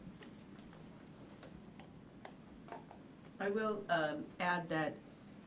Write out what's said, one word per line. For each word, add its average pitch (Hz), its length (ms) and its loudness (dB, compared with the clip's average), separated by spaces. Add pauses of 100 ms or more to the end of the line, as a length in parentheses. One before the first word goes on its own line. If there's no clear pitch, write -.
(3500)
I 196 100 4
will, 208 400 6
um, 156 360 6 (160)
add 175 260 6
that 160 280 6 (520)